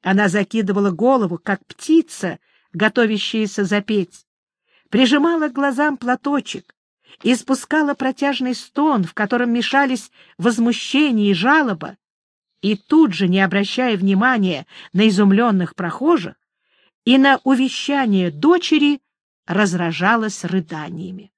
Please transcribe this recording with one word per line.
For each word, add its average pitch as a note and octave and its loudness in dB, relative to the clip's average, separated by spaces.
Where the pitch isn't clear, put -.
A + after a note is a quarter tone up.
Она G3 0
закидывала G3+ -2
голову, G3 0
как - -6
птица, D#4 -2
готовящаяся G#3+ -2
запеть, G3+ -4
прижимала C#4+ 2
к B3 -8
глазам C#4 -2
платочек, - -6
испускала C4+ -2
протяжный C4 -4
стон, C#4 -2
в E3 -6
котором A#3 -2
мешались C4 -2
возмущение A3+ 0
и - 4
жалоба, G3+ 0
и G#3 0
тут D4+ 2
же, F#3+ -2
не F#3 2
обращая G3+ 0
внимания G3 0
на G#3+ 4
изумлённых G3+ 2
прохожих G3 -2
и B3+ 4
на C4+ 4
увещание B3+ 0
дочери, D4 2
разражалась F3+ -2
рыданиями. F3 -8